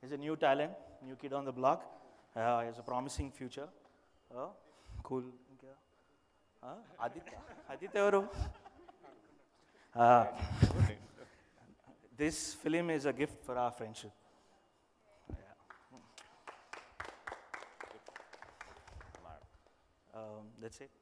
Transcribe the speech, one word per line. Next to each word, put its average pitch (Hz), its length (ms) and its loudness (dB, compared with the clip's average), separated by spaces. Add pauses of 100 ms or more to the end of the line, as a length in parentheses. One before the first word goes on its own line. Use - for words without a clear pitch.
He's 131 120 -8
a 143 120 -4
new 156 100 0 (100)
talent, 147 280 6 (360)
new 131 140 -12
kid 139 100 -6
on 139 160 -2
the 131 100 -4
block. 139 220 6 (540)
Uh, 117 260 2
he 117 100 -2
has 117 80 -12
a 120 100 -12
promising 131 420 -2
future. 135 380 -10 (680)
Uh, 131 140 -6 (600)
cool. 127 180 -2 (260)
ఇంకా? 135 200 -20 (880)
Uh, 143 180 -12 (240)
ఆదిత్య? 160 320 -8 (360)
ఆదిత్య 202 320 0
ఎవరు? 202 180 8 (1700)
Uh, 120 300 10 (2000)
this 151 160 2 (240)
film 165 280 2
is 147 160 0
a 131 140 4
gift 147 260 0
for 127 160 -4
our 120 160 2
friendship. 110 360 -10 (1160)
Yeah. - 240 -12 (4000)
Um, 107 240 -12 (180)
that's 113 180 -12
it. 139 220 -18